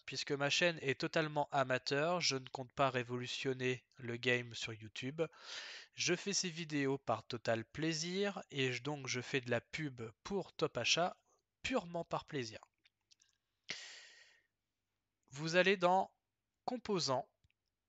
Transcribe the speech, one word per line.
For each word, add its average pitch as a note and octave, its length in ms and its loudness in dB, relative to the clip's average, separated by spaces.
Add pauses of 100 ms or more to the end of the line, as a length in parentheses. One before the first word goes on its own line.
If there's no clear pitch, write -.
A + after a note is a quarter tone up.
puisque - 280 -6
ma C#3+ 180 2
chaîne E3+ 320 4
est C3+ 180 0
totalement D3+ 520 0
amateur. C#3+ 680 2
Je C#3 160 2
ne C3 120 -6
compte B2+ 240 -10
pas C3+ 180 4
révolutionner B2 920 -2 (140)
le A#2+ 220 -6
game B2 360 2
sur A2+ 200 -8
YouTube. B2+ 480 -6 (720)
Je C#3 200 2
fais F#3+ 200 -2
ces F3+ 160 0
vidéos D3 480 0
par A2 240 0
total A2+ 420 0
plaisir, F3 840 -2
et C3 220 0
je, A#2+ 100 -4
donc C#3 240 -6
je B2 160 -2
fais - 180 -2
de A#2+ 100 -4
la A#2 120 2
pub C3+ 400 -6 (200)
pour G3 300 -4
Top - 240 -2
Achat D#3+ 400 2 (460)
purement F3 420 -2
par - 220 -4
plaisir. A#2 320 -6 (2750)
Vous D#3+ 260 -2
allez F#3 220 6
dans F#3 320 4 (560)
Composants D3+ 600 0 (640)